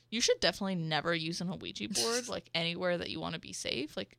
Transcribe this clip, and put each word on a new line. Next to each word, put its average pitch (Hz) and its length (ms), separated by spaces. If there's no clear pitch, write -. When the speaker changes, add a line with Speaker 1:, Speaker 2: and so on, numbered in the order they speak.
Speaker 1:
"You 220 100
should 494 200
definitely 190 360
never 160 380
use 165 260
an 170 180
Ouija 202 300
board, 233 400
Speaker 2:
<laughs> - 0
Speaker 1:
like, 190 260
anywhere 170 440
that - 120
you - 100
wanna 165 180
be - 160
safe, - 420
like, - 220